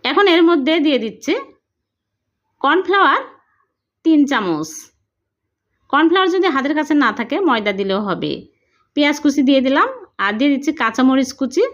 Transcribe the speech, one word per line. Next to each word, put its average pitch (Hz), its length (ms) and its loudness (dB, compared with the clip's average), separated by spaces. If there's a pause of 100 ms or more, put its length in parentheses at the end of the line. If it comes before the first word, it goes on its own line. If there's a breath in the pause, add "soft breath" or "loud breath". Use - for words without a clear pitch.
এখন 294 240 2
এর 349 160 4
মধ্যে 320 360 2
দিয়ে 285 200 2
দিচ্ছি 226 340 -6 (1300)
কর্নফ্লাওয়ার 359 600 2 (840)
তিন 311 220 4
চামচ। 180 420 -2 (1200)
কর্নফ্লাওয়ার 330 420 2
যদি 370 160 0
হাতের 277 280 -2
কাছে 302 200 -2
না 262 160 2
থাকে 240 300 -6
ময়দা 226 380 0
দিলেও 196 220 -2
হবে। 165 300 -4 (640)
পেঁয়াজ 294 240 0
কুচি 285 240 0
দিয়ে 269 180 4
দিলাম, 285 260 0 (300)
আর 196 180 -2
দিয়ে 277 180 0
দিচ্ছি 285 200 -2
কাঁচামরিচ 262 600 0
কুচি 269 300 -2 (100)